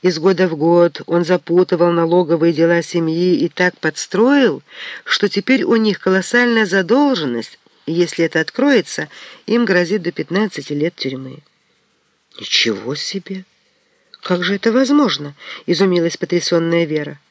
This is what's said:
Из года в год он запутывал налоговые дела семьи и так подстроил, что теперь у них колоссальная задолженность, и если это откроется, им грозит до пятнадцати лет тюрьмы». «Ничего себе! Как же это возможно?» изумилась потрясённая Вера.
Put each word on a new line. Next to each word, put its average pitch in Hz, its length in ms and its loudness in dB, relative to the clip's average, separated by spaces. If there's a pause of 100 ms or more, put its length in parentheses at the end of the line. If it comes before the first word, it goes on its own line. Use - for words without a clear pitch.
Из 175 180 0
года 180 280 2
в 165 80 -4
год 170 520 2
он 170 180 0
запутывал 175 640 2
налоговые 170 600 2
дела 170 300 2
семьи 170 520 0
и 160 140 0
так 180 300 -2
подстроил, 214 800 0 (420)
что - 240 -2
теперь - 360 0
у - 120 2
них 220 240 0
колоссальная 226 680 2
задолженность, 185 960 0 (260)
и 151 60 -6
если 170 320 0
это 160 160 0
откроется, 185 680 0 (380)
им 233 180 2
грозит 180 380 0
до 165 80 -4
пятнадцати 165 600 -4
лет 147 240 -4
тюрьмы». 131 440 -10 (1000)
«Ничего 110 560 -4
себе! 190 480 -10 (800)
Как 180 220 -2
же 190 120 -2
это 226 160 0
возможно?» 226 600 2 (320)
изумилась 175 500 0
потрясённая 170 680 0
Вера. 147 340 -6 (120)